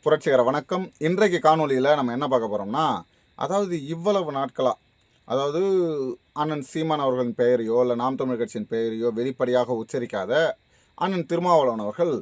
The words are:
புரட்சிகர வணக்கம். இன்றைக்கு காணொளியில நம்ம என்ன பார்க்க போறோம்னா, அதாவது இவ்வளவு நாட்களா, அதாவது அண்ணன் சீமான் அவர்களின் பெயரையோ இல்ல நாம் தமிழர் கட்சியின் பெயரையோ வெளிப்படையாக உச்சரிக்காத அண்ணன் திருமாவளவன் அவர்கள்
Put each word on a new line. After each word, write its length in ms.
புரட்சிகர 400
வணக்கம். 400
இன்றைக்கு 400
காணொளியில 560
நம்ம 180
என்ன 160
பார்க்க 220
போறோம்னா, 320
அதாவது 360
இவ்வளவு 460
நாட்களா, 400
அதாவது 320
அண்ணன் 380
சீமான் 340
அவர்களின் 340
பெயரையோ 420
இல்ல 140
நாம் 240
தமிழர் 240
கட்சியின் 280
பெயரையோ 480
வெளிப்படையாக 640
உச்சரிக்காத 500
அண்ணன் 320
திருமாவளவன் 540
அவர்கள் 380